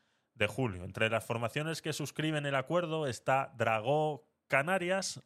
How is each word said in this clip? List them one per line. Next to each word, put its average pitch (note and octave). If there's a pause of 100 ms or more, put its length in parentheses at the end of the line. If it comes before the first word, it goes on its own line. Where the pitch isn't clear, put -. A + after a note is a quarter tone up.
(340)
de G#2
julio. G2+
Entre A2
las A2
formaciones C3
que D#3
suscriben D3+
el C#3
acuerdo D#3
está C3
Dragó B2+ (220)
Canarias, F3+